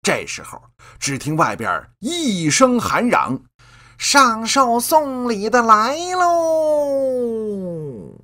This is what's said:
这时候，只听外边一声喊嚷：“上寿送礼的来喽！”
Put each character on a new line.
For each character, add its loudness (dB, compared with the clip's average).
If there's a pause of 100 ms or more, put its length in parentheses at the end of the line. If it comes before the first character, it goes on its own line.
这 -2
时 -12
候， -18 (360)
只 -6
听 -6
外 0
边 -6
一 -2
声 4
喊 -2
嚷 0 (540)
：“上 2
寿 2
送 0
礼 -2
的 4
来 6 (200)
喽！” -2